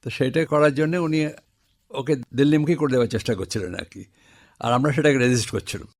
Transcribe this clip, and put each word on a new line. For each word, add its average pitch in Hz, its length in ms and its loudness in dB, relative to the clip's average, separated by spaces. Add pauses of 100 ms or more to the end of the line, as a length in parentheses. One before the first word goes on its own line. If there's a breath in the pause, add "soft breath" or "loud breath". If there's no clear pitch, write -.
তো 123 80 -10
সেইটা 135 340 0
করার 147 300 4
জন্যে 156 240 0
উনি 156 300 0 (640)
ওকে 139 260 -2
দিল্লিমুখী 147 580 2
করে 147 160 0
দেওয়ার 123 180 2
চেষ্টা 117 260 -2
করছিলেন 92 400 -6
আর - 100 -8
কি। 95 200 -18 (560 soft breath)
আর 117 120 0
আমরা 135 200 2
সেটাকে 143 260 2
রেজিস্ট 123 320 2
করছিলাম। - 380 -8 (120)